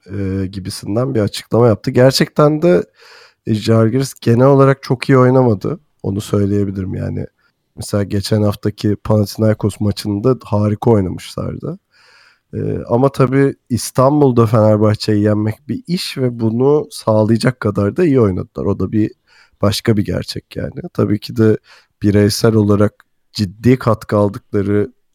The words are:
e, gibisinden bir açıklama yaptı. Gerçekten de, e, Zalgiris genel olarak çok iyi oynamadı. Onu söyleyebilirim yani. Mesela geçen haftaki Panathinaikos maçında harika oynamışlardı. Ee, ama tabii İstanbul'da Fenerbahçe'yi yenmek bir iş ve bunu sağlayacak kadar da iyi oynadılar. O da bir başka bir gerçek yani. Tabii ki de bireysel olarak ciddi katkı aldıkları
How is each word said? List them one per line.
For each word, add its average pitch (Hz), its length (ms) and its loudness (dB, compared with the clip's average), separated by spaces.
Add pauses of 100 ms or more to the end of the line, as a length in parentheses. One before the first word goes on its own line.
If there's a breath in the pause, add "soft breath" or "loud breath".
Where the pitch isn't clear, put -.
e, 98 420 -6
gibisinden 101 680 -6
bir 110 60 0
açıklama 110 460 0
yaptı. 110 240 0
Gerçekten 147 680 2
de, 175 220 2 (640 soft breath)
e, 113 80 0
Zalgiris 113 680 0
genel 120 260 4
olarak 135 360 4
çok - 260 -4
iyi 135 80 6
oynamadı. 127 640 2 (240)
Onu 101 180 -4
söyleyebilirim 98 720 -2
yani. 98 300 -6 (500)
Mesela - 280 -4
geçen 104 380 -2
haftaki 104 540 -2
Panathinaikos 107 840 0
maçında 104 640 -2
harika 104 480 0
oynamışlardı. 95 880 -4 (760 soft breath)
Ee, 101 240 -6 (120)
ama 127 220 2
tabii 139 440 0 (140)
İstanbul'da 131 760 2
Fenerbahçe'yi 107 800 2
yenmek 107 440 -2
bir - 200 -8
iş - 300 -6
ve 123 220 -4
bunu 123 520 0
sağlayacak 110 680 0
kadar 101 380 -2
da 180 80 2
iyi 135 160 2
oynadılar. 92 440 -2
O 95 140 -2
da 95 120 -4
bir 107 200 0 (500 soft breath)
başka 104 360 0
bir 101 80 -2
gerçek - 500 -8
yani. - 260 -10 (120)
Tabii 107 260 -2
ki - 180 -16
de 110 200 2 (440 soft breath)
bireysel 104 540 2
olarak 104 500 0 (280)
ciddi 113 460 0
katkı - 380 -2
aldıkları 101 760 -2 (240)